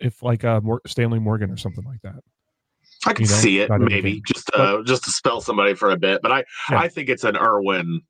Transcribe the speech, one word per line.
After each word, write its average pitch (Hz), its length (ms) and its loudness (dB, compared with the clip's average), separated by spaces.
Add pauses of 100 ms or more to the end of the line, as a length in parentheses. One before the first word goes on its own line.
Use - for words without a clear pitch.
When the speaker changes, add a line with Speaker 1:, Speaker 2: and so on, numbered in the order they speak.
Speaker 1:
if, - 220 -4
like, 117 220 0
uh, 113 180 4
Mor-, 113 240 -2
Stanley 117 320 0
Morgan 107 320 0
or 92 60 -6
something - 280 -8
like 123 180 -12
that. - 200 -16 (840)
Speaker 2:
I 110 60 2
could 110 140 0
Speaker 1:
You 101 60 2
know, 104 60 4
Speaker 2:
see 101 220 4
it, 104 80 0
Speaker 1:
not 107 80 2
in - 80 2
the 117 60 2
Speaker 2:
maybe, 101 240 0
Speaker 1:
game. 107 120 -10
Speaker 2:
just, - 260 -6
Speaker 1:
But - 80 2
Speaker 2:
uh, 110 240 2
just 127 200 0
to - 60 -6
spell 117 320 -2
somebody 101 320 2
for 101 160 2
a 92 80 2
bit. 95 240 2
But 123 100 2
I, 131 120 0 (260)
Speaker 1:
Yeah. 123 100 4
Speaker 2:
I - 80 0
think 135 220 -6
it's 123 140 -2
an 104 120 0
Irwin 95 720 0